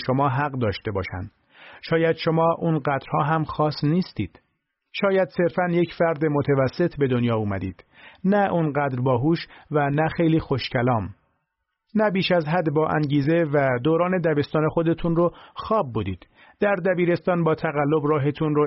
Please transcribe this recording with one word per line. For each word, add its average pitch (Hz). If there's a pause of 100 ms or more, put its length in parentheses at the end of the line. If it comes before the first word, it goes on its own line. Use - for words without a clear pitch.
شما 135
حق 135
داشته 110
باشند. 95 (520)
شاید 165
شما 165
اونقدرها 156
هم 156
خاص 151
نیستید. 147 (500)
شاید 190
صرفاً 180
یک 170
فرد 165
متوسط 143
به 143
دنیا 120
اومدید، 98 (400)
نه 196
اونقدر 143
باهوش 131 (240)
و 143
نه 151
خیلی 160
خوشکلام. 120 (840)
نه 214
بیش 185
از 165
حد 170 (100)
با 156
انگیزه 151
و 143 (160)
دوران 175
دبستان 156
خودتون 165
رو 170 (240)
خواب 190
بودید. 95 (320)
در 202
دبیرستان 175
با 156
تقلب 147
راهتون 151
رو 147